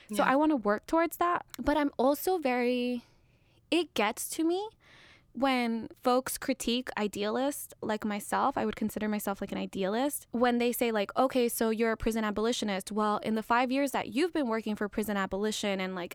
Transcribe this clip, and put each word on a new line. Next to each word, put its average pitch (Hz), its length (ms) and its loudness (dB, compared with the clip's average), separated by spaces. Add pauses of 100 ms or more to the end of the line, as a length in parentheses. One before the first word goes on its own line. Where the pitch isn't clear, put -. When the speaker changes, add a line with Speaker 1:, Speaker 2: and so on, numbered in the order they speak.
Speaker 1:
So 214 140 2
Speaker 2:
Yeah. - 80 4
Speaker 1:
I 262 40 6
wanna 311 200 4
work 208 320 0
towards 330 300 2
that, 349 280 0 (140)
but 285 180 2
I'm 294 200 2
also 294 400 2
very, 247 680 0 (640)
it 320 220 0
gets - 360 -2
to - 140 -4
me 359 240 0 (680)
when 240 540 0 (140)
folks 254 340 2
critique - 580 -2
idealists 214 840 -2
like 214 240 -4
myself. 208 500 0
I 220 100 -2
would 214 100 -2
consider 214 340 -4
myself, 208 320 -4
like, 196 100 -6
an 202 60 -4
idealist. 190 720 -2
When 240 280 2
they 240 120 2
say, 233 200 0
like, 208 260 0
"Okay, 254 320 4
so 226 220 0
you're 226 200 2
a 220 60 -2
prison 220 260 0
abolitionist. 214 680 -2
Well, 208 320 2
in 220 100 0
the 220 80 0
five 240 300 2
years 277 220 0
that 202 200 -2
you've 330 180 2
been 302 160 0
working 220 280 -2
for 208 120 -2
prison 208 300 -2
abolition 196 640 -2
and, 185 160 -4
like, 180 200 -8